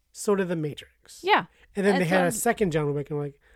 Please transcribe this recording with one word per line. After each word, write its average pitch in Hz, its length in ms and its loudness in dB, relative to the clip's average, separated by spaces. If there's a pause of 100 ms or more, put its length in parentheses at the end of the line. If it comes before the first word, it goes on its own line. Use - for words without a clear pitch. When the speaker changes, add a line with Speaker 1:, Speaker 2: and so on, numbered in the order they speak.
(120)
Speaker 1:
So - 240 0
did 190 140 0
The 180 80 -2
Matrix. - 680 -10
Speaker 2:
Yeah. 359 220 2 (300)
Speaker 1:
And 190 100 0
then 202 100 4
Speaker 2:
And 185 60 0
Speaker 1:
they 175 60 0
had 180 160 2
Speaker 2:
so 175 40 2
Speaker 1:
a 170 40 0 (100)
second 220 300 0
John 147 220 0
Wick, 143 180 -6
and, 147 80 -4
like, 143 200 -8 (160)